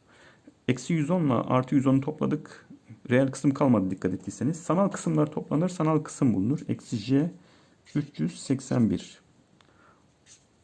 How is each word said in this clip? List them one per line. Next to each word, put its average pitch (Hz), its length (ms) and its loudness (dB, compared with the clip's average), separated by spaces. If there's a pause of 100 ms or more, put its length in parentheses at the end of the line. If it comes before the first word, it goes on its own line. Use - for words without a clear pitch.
(680)
Eksi 131 240 -2
yüz 156 180 0
on 180 160 2
ile 131 60 2
artı 127 420 0
yüz 131 120 4
onu 131 140 4
topladık. - 680 -4 (440)
Reel 131 200 4
kısım 135 240 0
kalmadı 110 360 4
dikkat 92 240 -2
ettiyseniz. 117 420 -4
Sanal 185 320 0
kısımlar 156 440 0
toplanır, 160 360 -2
sanal 160 300 0
kısım 139 360 0
bulunur. 110 340 0
Eksi - 280 -6
J 135 360 0 (640)
üç 147 260 -4
yüz 170 200 -4
seksen 127 500 0
bir - 300 -6 (1400)